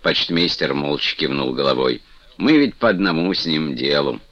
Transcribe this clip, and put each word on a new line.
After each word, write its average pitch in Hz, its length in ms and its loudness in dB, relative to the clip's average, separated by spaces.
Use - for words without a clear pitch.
Почтмейстер 82 720 0
молча 71 440 -2
кивнул 69 340 -2
головой. 64 500 0
«Мы 151 200 4
ведь 139 180 2
по 117 140 2
одному 90 440 0
с - 120 -4
ним 78 300 -2
делу», — 69 460 0